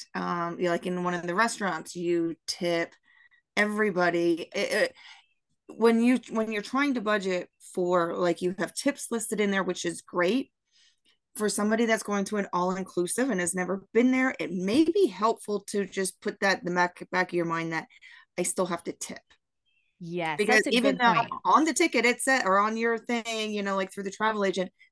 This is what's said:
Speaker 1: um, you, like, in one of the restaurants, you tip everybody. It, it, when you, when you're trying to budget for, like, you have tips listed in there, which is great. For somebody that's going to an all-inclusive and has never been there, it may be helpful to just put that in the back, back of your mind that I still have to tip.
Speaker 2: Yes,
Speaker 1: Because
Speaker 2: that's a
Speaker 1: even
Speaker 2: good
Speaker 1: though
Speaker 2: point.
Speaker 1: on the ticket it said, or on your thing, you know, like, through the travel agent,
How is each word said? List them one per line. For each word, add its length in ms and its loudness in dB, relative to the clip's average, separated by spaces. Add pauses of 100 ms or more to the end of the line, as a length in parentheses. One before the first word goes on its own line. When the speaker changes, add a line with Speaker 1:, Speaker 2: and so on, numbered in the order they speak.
(160)
Speaker 1:
um, 440 -4
you, 100 0
like, 160 -2
in 180 -4
one 120 -2
of 100 -6
the 100 -2
restaurants, 600 -2
you 400 -2 (120)
tip 460 -2 (640)
everybody. 960 2
It, 160 -2
it, 240 0 (720)
when 360 4
you, 160 6 (120)
when 200 -2
you're 100 -4
trying 340 0
to 60 -4
budget 480 -2 (240)
for, 420 2
like, 260 0
you 180 -2
have 160 -4
tips 360 -2
listed 300 -2
in 100 2
there, 120 2
which 220 -4
is 160 -6
great. 500 0 (840)
For 140 0
somebody 360 2
that's 180 2
going 220 -2
to 120 -4
an 160 -2
all-inclusive 800 -2
and 80 0
has 160 -2
never 380 -4
been 180 6
there, 280 2
it 120 -6
may 340 2
be 220 4
helpful 640 -2
to 160 -2
just 360 -4
put 200 -6
that 180 2
in 60 -8
the 100 -2
back, 360 0
back 180 0
of 40 -16
your 120 0
mind 280 -4
that 140 -6 (500)
I 60 0
still 240 -2
have 160 -4
to 100 -8
tip. 280 -12 (800)
Speaker 2:
Yes, 400 -4
Speaker 1:
Because 240 4
Speaker 2:
that's 40 -2
a 40 -2
Speaker 1:
even 100 4
Speaker 2:
good 180 2
Speaker 1:
though 140 6
Speaker 2:
point. 320 -2
Speaker 1:
on 200 6
the 80 2
ticket 320 2
it 160 2
said, 240 2
or 140 4
on 180 2
your 200 0
thing, 560 -4
you 100 -2
know, 120 -2
like, 180 -2
through 100 -8
the 80 -8
travel 340 -2
agent, 260 -2 (200)